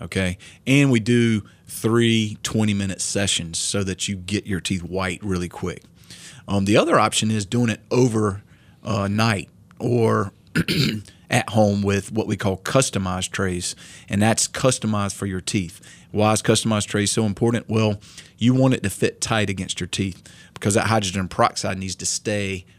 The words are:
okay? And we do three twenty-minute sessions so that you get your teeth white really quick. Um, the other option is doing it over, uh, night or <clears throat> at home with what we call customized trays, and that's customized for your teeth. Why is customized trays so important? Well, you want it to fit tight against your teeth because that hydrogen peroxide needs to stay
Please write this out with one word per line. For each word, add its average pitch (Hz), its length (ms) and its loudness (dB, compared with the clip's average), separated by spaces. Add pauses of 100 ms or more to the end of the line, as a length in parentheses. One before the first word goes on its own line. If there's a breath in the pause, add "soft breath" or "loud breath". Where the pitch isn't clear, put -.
okay? 92 360 -2 (280 loud breath)
And 139 240 4
we 117 120 4
do 117 420 2 (240 soft breath)
three 113 760 2
twenty-minute 101 580 -2
sessions 87 560 -2
so - 260 -2
that 95 240 -4
you 101 80 -4
get 92 320 -6
your 98 140 -4
teeth 92 220 -4
white 92 380 -6
really 90 280 -4
quick. - 340 -8 (640 loud breath)
Um, 101 160 0
the 104 140 4
other 302 200 4
option 110 320 2
is 107 160 -2
doing 120 240 0
it 107 120 -4 (100)
over, 110 500 2 (440 soft breath)
uh, 98 240 -2
night 104 400 0 (300)
or 110 520 0 (240)
<clears throat> - 720 -2
at 120 200 0
home 101 320 4
with 98 300 0
what 107 160 -2
we 101 100 -2
call 95 200 -2
customized 95 720 0
trays, 90 440 -4 (320 loud breath)
and 101 140 0
that's 110 260 2
customized 107 640 0
for - 120 -6
your 92 160 -4
teeth. - 400 -4 (300 loud breath)
Why 107 220 4
is 107 80 0
customized - 460 2
trays 104 240 0
so 113 140 0
important? 117 440 0
Well, 107 300 0 (380 loud breath)
you 120 160 4
want 131 220 4
it - 80 -6
to 101 60 -2
fit - 320 -2
tight 107 280 0
against 95 300 -6
your 92 80 -6
teeth 95 340 -4 (320 loud breath)
because - 220 -2
that - 120 2
hydrogen 98 400 0
peroxide 104 500 0
needs 95 180 -8
to - 100 -14
stay 98 600 -4 (140 soft breath)